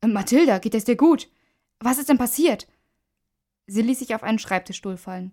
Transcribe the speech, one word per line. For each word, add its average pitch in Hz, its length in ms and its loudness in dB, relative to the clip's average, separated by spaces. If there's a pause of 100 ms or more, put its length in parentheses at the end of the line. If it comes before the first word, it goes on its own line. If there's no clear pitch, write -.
Äh, 214 80 -2
Mathilda, 226 500 2
geht 220 160 -6
es 220 100 -2
dir 240 120 0
gut? 311 320 4 (520)
Was 254 180 0
ist 285 100 -8
denn 277 100 4
passiert? 254 480 0 (1000)
Sie 202 160 -2
ließ 247 160 0
sich 240 160 -8
auf 220 80 -6
einen 220 160 -2
Schreibtischstuhl 190 580 -6
fallen. 185 360 -14